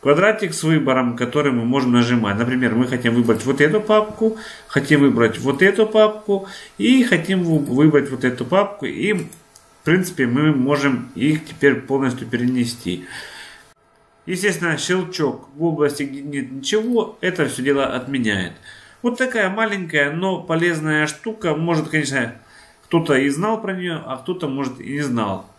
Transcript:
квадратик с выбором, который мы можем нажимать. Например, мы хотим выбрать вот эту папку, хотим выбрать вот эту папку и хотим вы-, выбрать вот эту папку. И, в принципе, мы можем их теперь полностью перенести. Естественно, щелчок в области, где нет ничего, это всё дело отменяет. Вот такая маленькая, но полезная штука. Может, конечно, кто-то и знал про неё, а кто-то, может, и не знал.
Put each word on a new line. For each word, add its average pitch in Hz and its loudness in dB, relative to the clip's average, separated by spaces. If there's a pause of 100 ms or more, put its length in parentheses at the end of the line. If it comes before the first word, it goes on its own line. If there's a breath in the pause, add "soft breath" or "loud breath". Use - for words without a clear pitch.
квадратик 185 2
с - -6
выбором, 131 2
который 139 0
мы 120 0
можем 127 2
нажимать. 117 2
Например, 123 0
мы 123 2
хотим 120 0
выбрать 113 2
вот 135 0
эту 156 4
папку, 214 0 (280 loud breath)
хотим 143 2
выбрать 117 4
вот 139 0
эту 202 4
папку 214 0 (300 loud breath)
и 240 4
хотим 180 0
вы-, 165 2
выбрать 143 4
вот 123 -6
эту 123 0
папку. 190 0
И, 113 -2
в 165 -4 (580)
принципе, 170 0
мы 147 2
можем 135 0
их 156 0
теперь 143 2
полностью 131 -4
перенести. 117 -2 (1200 loud breath)
Естественно, 175 -2
щелчок 160 -2
в 151 -6
области, 147 0
где 135 -10
нет 139 -8
ничего, 220 -2
это 180 0
всё - -6
дело 139 2
отменяет. 113 -2 (500 loud breath)
Вот 240 -2
такая 233 0
маленькая, 185 -2
но 185 -2
полезная 156 0
штука. 170 -4
Может, 156 0
конечно, 135 -2 (480 soft breath)
кто-то 160 2
и 139 2
знал 208 -2
про 208 -6
неё, 180 -6
а 131 -8
кто-то, 175 -6
может, 135 -6
и 117 -10
не 147 -6
знал. 113 -4 (120)